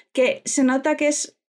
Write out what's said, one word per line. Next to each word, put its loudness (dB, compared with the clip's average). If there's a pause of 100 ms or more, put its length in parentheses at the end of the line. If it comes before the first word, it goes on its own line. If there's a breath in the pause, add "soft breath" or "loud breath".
(120 loud breath)
que 0
se 0
nota 0
que 0
es, -4 (220)